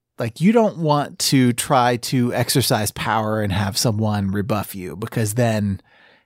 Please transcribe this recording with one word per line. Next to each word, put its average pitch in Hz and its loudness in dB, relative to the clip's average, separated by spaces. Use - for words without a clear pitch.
like, 117 -6
you 202 6
don't 220 2
want 147 -2
to 127 4
try 123 2
to 120 0
exercise 117 0
power 110 -2
and 104 -2
have 98 -2
someone 104 0
rebuff 101 -2
you 90 -10
because 107 -4
then 107 0